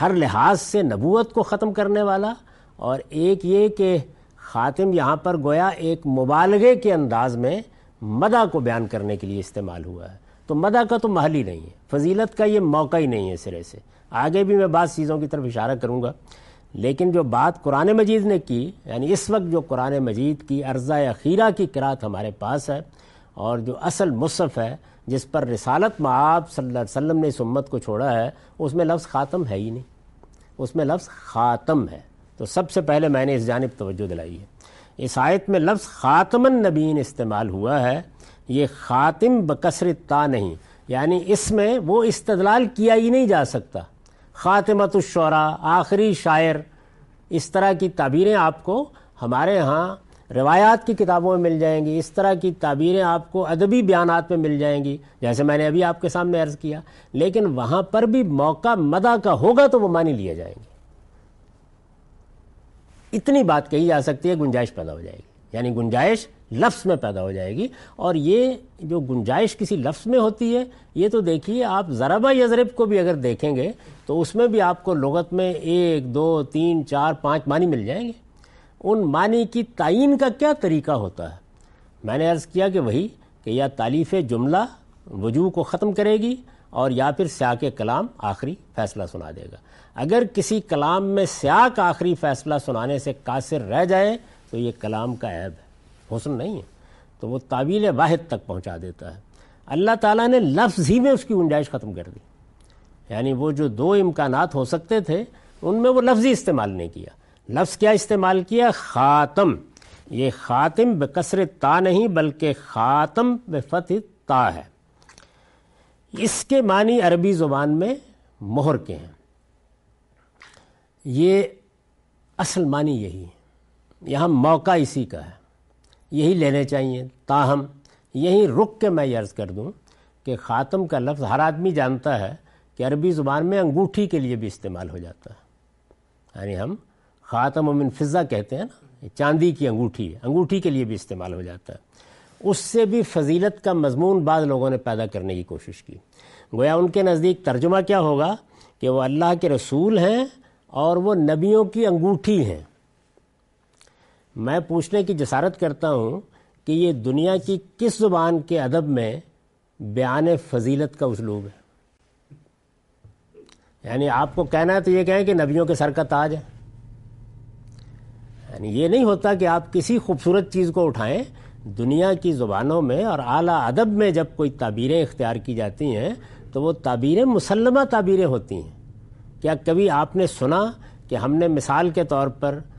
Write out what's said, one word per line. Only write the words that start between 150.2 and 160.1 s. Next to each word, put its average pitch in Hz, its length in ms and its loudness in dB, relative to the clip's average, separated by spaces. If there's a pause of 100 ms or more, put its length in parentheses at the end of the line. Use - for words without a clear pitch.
اور 160 240 2
وہ 196 180 2
نبیوں 170 500 4
کی 226 220 0
انگوٹھی 185 580 2
ہیں۔ 80 160 -6 (1700)
میں 131 320 -2
پوچھنے 170 360 -2
کی 196 100 -2
جسارت 147 460 -2
کرتا 156 340 -2
ہوں 123 260 -2 (480)
کہ 151 40 -2
یہ 170 200 2 (120)
دنیا 156 340 0
کی 190 200 -4 (200)
کس 233 220 -2
زبان 170 420 2
کے 160 200 -2
ادب 147 280 -2
میں 117 240 -2 (640)
بیان 127 480 -2 (220)